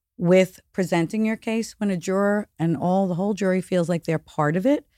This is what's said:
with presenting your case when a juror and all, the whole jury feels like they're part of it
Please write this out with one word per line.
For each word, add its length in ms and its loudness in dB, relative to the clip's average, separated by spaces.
with 440 4
presenting 520 -2
your 100 -2
case 440 -6
when 100 -2
a 80 -2
juror 500 -2
and 180 0
all, 300 0
the 80 -2
whole 180 -2
jury 260 0
feels 300 -2
like 140 -2
they're 160 -2
part 360 -2
of 80 -2
it 220 0